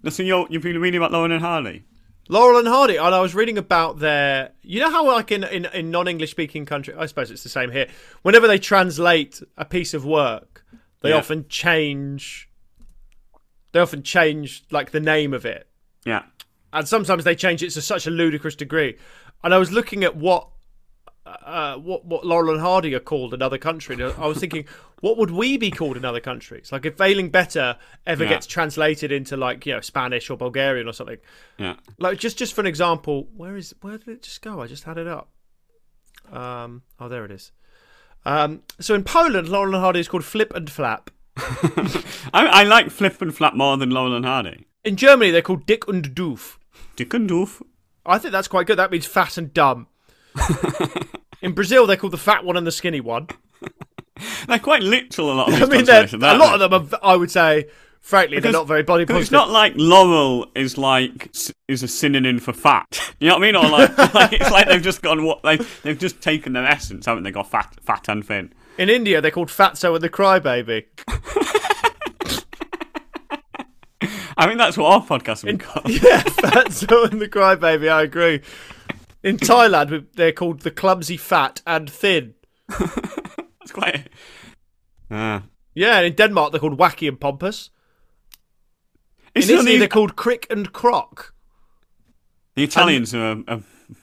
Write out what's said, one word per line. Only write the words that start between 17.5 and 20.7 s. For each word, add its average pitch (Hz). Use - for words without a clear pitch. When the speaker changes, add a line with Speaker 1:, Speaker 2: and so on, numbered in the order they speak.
Speaker 2:
it 175
to 151
such 196
a 160
ludicrous 160
degree. 147
And 170
I 185
was 180
looking 202
at 170
what, 165